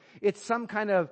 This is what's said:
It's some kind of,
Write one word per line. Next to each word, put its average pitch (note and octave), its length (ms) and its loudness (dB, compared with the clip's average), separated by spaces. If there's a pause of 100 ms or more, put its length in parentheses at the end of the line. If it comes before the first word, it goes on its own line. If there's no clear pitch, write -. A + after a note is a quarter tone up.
(220)
It's G3+ 180 0
some A#3 280 -4
kind G#3 240 -2
of, F3 200 2